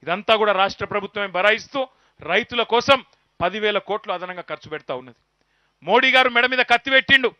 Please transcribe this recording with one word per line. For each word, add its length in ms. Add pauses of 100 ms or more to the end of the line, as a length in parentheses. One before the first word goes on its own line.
ఇదంతా 380
కూడా 200
రాష్ట్ర 240
ప్రభుత్వమే 520
భరాయిస్తూ 420 (520)
రైతుల 320 (100)
కోసం 260 (420)
పదివేల 360 (100)
కోట్లు 260
అదనంగా 360
ఖర్చు 240
పెడతా 280
ఉన్నది. 180 (680)
మోడీ 280
గారు 200
మెడ 100
మీద 260
కత్తి 240
పెట్టిండు. 340 (100)